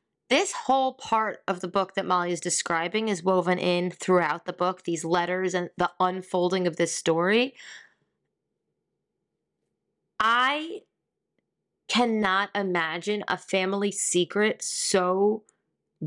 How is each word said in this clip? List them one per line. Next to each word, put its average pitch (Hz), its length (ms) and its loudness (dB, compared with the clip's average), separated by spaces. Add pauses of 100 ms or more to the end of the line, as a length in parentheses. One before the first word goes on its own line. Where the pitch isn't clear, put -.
(300)
this 359 240 2
whole 262 400 0
part 220 540 -2
of 185 140 -2
the 185 60 -6
book 190 280 -2
that 190 100 -4
Molly 175 260 0
is 175 80 -4
describing 175 680 -2
is 180 140 -2
woven 180 360 2
in 180 320 0
throughout 170 540 0
the 180 80 -6
book, 180 300 -2
these 160 220 -4
letters 175 480 0
and 175 240 -2
the 165 220 0
unfolding 185 680 0
of 165 100 -4
this 165 180 0
story. 196 600 0 (2750)
I 262 640 0 (1040)
cannot 214 680 2
imagine 180 720 -2
a 185 100 -2
family 196 540 -2
secret 196 720 0
so 196 800 0 (640)